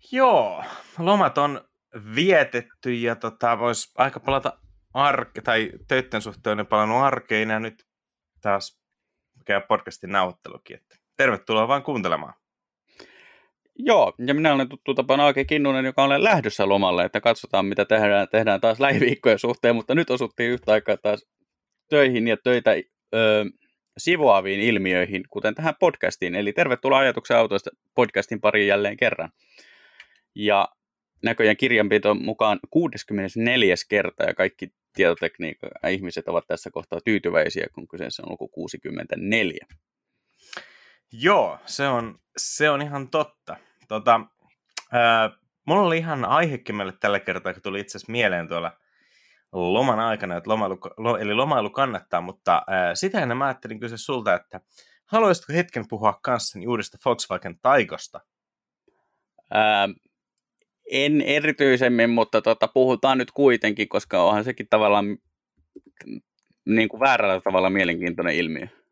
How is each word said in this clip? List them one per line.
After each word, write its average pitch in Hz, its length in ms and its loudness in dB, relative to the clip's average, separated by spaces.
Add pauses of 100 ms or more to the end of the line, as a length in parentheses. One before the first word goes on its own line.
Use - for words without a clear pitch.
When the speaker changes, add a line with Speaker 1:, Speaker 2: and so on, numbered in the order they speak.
(120)
Speaker 1:
Joo, 165 520 2 (340)
lomat 175 400 2
on 143 300 -2 (460)
vietetty 135 800 0
ja 117 220 -2
tota, 117 420 -2
vois 117 380 -2
aika 131 240 0
palata 135 380 -2 (360)
arke-, 135 480 0
tai 113 300 -2 (160)
töitten 127 340 -2
suhteen 107 380 -6
on 101 60 -6
palannut 107 360 2
arkeen 110 480 0
ja 110 100 -2
nyt 110 260 -14 (540)
taas 98 400 -4 (640)
käy 98 240 0
podcastin 98 420 -4
nauhoittelukin, - 680 -6
että - 200 -20 (200)
tervetuloa 113 520 0
vaan 135 140 0
kuuntelemaan. 87 520 -4 (1400)
Speaker 2:
Joo, 208 400 4 (120)
ja 139 80 2
minä 151 200 2
olen 135 140 -2
tuttu 135 260 -6
tapaan 135 260 2
Aake 139 240 2
Kinnunen, 139 400 -2
joka 131 200 0
olen 139 200 2
lähdössä 127 440 0
lomalle, 92 360 2
että 101 160 -4
katsotaan, 98 460 0
mitä 101 180 0
tehdään, 104 440 2
tehdään 107 320 2
taas 113 200 2
lähiviikkojen 127 580 2
suhteen, 117 380 0
mutta 117 180 -4
nyt 160 160 0
osuttiin 120 400 -2
yhtä 120 220 0
aikaa 107 240 2
taas 104 300 -4 (640)
töihin 127 400 4
ja 110 80 2
töitä, 123 340 2 (440)
ö, 107 300 2 (540)
sivuaviin 101 640 2
ilmiöihin, 95 680 0
kuten 107 240 -4
tähän 156 260 -4
podcastiin. 90 540 -2
Eli 101 180 -4
tervetuloa 135 460 0
Ajatuksen 127 380 0
autoista 104 340 0 (240)
podcastin 107 460 -2
pariin 104 280 2
jälleen 101 280 0
kerran. 101 340 -2 (1040)
Ja 104 340 2 (540)
näköjään 113 340 2
kirjanpito 104 580 2
mukaan 107 440 0 (120)
kuudeskymmenesneljäs 113 1120 0
kerta, - 400 -2
ja - 100 -2
kaikki - 380 -4 (200)
tietotekniikan 85 800 -2 (200)
ihmiset 92 380 -8
ovat 85 180 -2
tässä - 240 -8
kohtaa - 340 -10
tyytyväisiä, 87 680 -2
kun - 160 -18
kyseessä - 380 -12
on - 60 -12
luku - 160 -12
kuusikymmentäneljä. 87 1160 -6 (1500)
Speaker 1:
Joo, 117 540 0
se 139 220 -4
on, 117 300 -4 (180)
se - 340 0
on 143 120 0
ihan 139 280 -8
totta. - 460 -4 (320)
Tota, 110 320 2 (720)
ää, 117 380 4 (360)
mulla 180 160 4
oli 165 160 2
ihan 156 260 -4
aihekin 131 520 0
meille 95 240 -6
tällä 101 200 0
kertaa, 92 320 -6
kun - 100 -14
tuli 98 180 -8
itse 101 180 -14
asiassa - 140 -14
mieleen 92 360 0
tuolla – 85 240 -6 (800)
loman 107 480 0
aikana, 104 360 -4
että 87 140 -8
lomailu, 101 280 -2 (180)
lo-, 113 200 -2
eli 104 180 -4
lomailu 123 360 0
kannattaa, 107 500 -4
mutta, 90 460 -2
ää, 92 280 -2
sitä 190 260 -4
ennen 123 160 -4
mä 135 80 -4
ajattelin 113 360 -8
kysyä 117 160 -12
sulta, 113 380 -2
että - 260 -8 (460)
haluaisitko 202 460 0
hetken 147 360 -4
puhua 107 340 -2
kanssani 110 440 -4
uudesta 117 380 -6
Volkswagen 95 580 -4
Taigosta? 117 580 0 (1300)
Speaker 2:
Ää, 107 380 2 (1000)
en 143 300 2
erityisemmin, 131 880 2
mutta 113 320 0
tota, 113 260 0
puhutaan 131 500 2
nyt 123 120 -4
kuitenkin, 110 580 2
koska 98 340 -2
onhan 107 220 2
sekin 123 240 -8
tavallaan, 104 500 2 (1500)
niin 110 220 0
kuin, 110 120 -10
väärällä 110 400 2
tavalla 95 300 2
mielenkiintoinen 87 640 -2
ilmiö. 80 320 -4 (240)